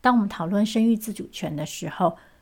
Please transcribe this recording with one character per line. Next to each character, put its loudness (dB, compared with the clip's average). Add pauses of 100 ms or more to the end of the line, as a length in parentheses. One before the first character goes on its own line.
当 4
我 6
们 2
讨 -6
论 2
生 2
育 4
自 -8
主 -12
权 -6
的 -6
时 -10
候， 0 (240)